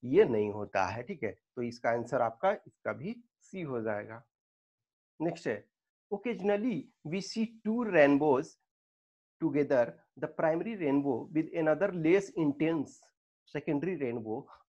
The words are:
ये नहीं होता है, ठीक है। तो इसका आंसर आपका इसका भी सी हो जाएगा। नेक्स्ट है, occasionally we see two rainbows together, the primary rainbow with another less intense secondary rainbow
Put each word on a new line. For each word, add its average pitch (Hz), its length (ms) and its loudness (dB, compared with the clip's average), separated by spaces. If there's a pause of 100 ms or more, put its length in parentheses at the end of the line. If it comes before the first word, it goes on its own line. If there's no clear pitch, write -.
ये 147 200 4
नहीं 107 260 0
होता 101 360 -2
है, 104 160 -6
ठीक 160 200 -12
है। 107 80 -4
तो - 320 -12
इसका 120 280 -4
आंसर 120 320 0
आपका 147 300 0
इसका - 400 -8
भी 185 320 -10 (160)
सी - 200 -14
हो 135 220 -6
जाएगा। 107 420 -8 (960)
नेक्स्ट 160 260 -4
है, 110 220 -6 (460)
occasionally 202 640 -2 (260)
we 170 140 -4
see 220 260 -4 (200)
two 226 280 -2
rainbows 143 520 6 (960)
together, 139 420 2 (380)
the 147 40 -2 (120)
primary 170 400 0
rainbow 139 520 0
with 156 140 0 (140)
another 160 320 2
less 175 320 2 (140)
intense 151 520 0 (640)
secondary 165 460 -4
rainbow 117 400 -6 (260)